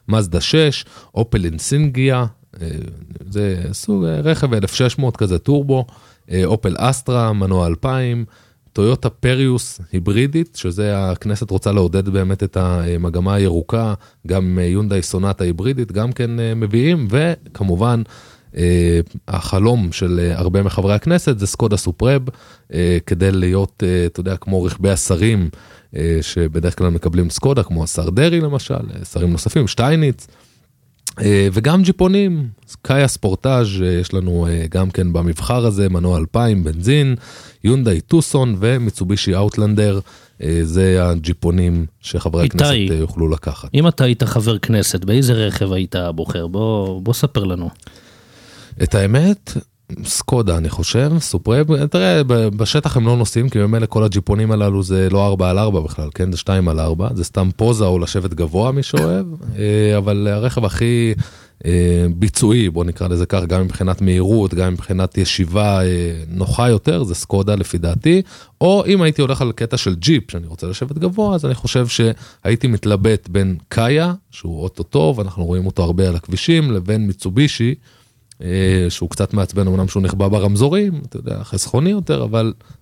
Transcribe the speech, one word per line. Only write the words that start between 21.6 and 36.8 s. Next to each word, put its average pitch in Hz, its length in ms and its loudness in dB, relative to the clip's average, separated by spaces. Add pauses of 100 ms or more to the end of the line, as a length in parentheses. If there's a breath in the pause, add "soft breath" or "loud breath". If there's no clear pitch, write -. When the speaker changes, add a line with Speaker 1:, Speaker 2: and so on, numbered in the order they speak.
Speaker 1:
סופרב, 127 440 0 (520 loud breath)
אה, 87 320 2
כדי 95 260 2
להיות, 95 540 0
אה, 90 200 2
אתה 85 140 -4
יודע, 90 180 -4
כמו 95 260 -2
רכבי 92 260 -2
השרים, 95 600 2 (460 loud breath)
אה, 82 260 0
שבדרך 82 560 -2
כלל 90 120 2
מקבלים 85 400 0
סקודה, 131 340 0
כמו 82 200 -2
השר 82 260 -4
דרעי 165 320 2
למשל, 143 320 -4
אה, - 320 -8
שרים 87 260 0
נוספים, 107 360 0
שטייניץ, 143 600 0 (920 soft breath)
אה, 98 320 4
וגם 151 300 4
ג'יפונים, 185 640 2 (340)
קאיה 135 260 2
ספורטאז', 120 600 0 (140)
אה, 90 60 2
יש 87 260 0
לנו, 87 340 0
אה, 82 220 0
גם 92 220 0
כן 90 220 0
במבחר 85 520 0
הזה, 98 240 2
מנוע 90 280 2
אלפיים, 101 460 0
בנזין, 120 520 0 (480 loud breath)